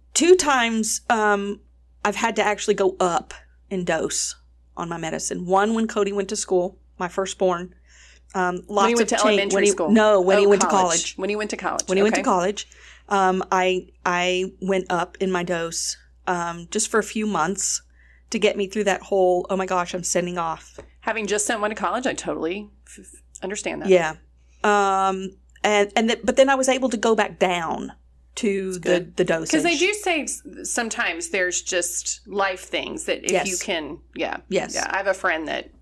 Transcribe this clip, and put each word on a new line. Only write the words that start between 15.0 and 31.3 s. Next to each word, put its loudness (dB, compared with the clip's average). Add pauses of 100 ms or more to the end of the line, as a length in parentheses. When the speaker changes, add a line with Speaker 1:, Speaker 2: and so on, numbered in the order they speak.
Speaker 1:
in 0
my 0
dose, -4 (280)
um, -4
just -2
for 2
a 0
few -4
months -2 (500)
to -2
get 2
me 0
through -2
that 0
whole, 2
"Oh 0
my -2
gosh, -2
I'm -6
sending -2
off." -8 (220)
Speaker 2:
Having -4
just -2
sent -2
one 0
to -8
college, -2
I -2
totally -6 (180)
f-, -20
f-, -20 (220)
understand -6
that. -4
Speaker 1:
Yeah. 4 (480)
Um, 0 (260)
and, 2
and 2
th-, -2
but 0
then 6
I 4
was 0
able 0
to -4
go 2
back -2
down -2 (420)
to -2
Speaker 3:
That's -8
Speaker 1:
the, -10
Speaker 3:
good. -2
Speaker 1:
the 2
dosage. -2
Speaker 2:
'Cause 2
they 2
do 0
say -2
s-, -8 (220)
sometimes -4
there's -2